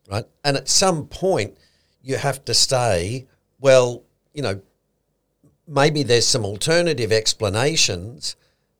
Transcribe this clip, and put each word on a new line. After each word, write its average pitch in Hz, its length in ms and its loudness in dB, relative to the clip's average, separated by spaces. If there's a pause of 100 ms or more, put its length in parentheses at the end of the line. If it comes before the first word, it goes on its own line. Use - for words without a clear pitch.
right? 104 140 -6 (180)
And 139 140 0
at - 120 -8
some 180 380 0
point, 170 500 -2 (480)
you 131 120 -4
have 139 300 -4
to 120 80 -2
say, 117 720 0 (340)
"Well, 123 420 4 (320)
you 147 80 -8
know, 98 180 -4 (1080)
maybe 147 340 2
there's 120 240 2
some 117 180 0
alternative 131 680 -2
explanations 110 1200 -2 (460)